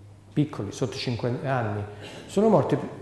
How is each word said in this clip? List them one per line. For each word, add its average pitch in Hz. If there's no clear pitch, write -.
piccoli, 113
sotto -
i -
cinque 123
anni, 113
sono 214
morti 147